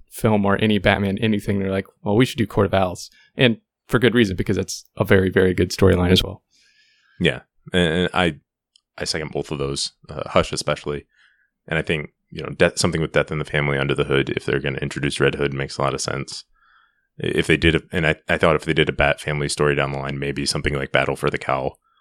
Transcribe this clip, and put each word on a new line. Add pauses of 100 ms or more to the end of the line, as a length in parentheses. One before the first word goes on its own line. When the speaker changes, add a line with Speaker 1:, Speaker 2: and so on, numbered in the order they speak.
Speaker 1:
film
or
any
Batman
anything,
they're
like, (160)
"Well,
we
should
do
Court
of
Owls." (280)
And (260)
for
good
reason,
because
it's (140)
a
very,
very
good
storyline
as
well. (720)
Speaker 2:
Yeah. (300)
And,
and
I, (580)
I
second
both
of
those, (160)
uh,
Hush
especially. (600)
And
I
think, (200)
you
know,
Death,
something
with
Death
in
the
Family
under
the
hood,
if
they're
gonna
introduce
Red
Hood,
makes
a
lot
of
sense. (760)
If
they
did,
a, (120)
and
I, (120)
I
thought
if
they
did
a
Bat
Family
story
down
the
line,
maybe
something
like
Battle
for
the
Cowl (220)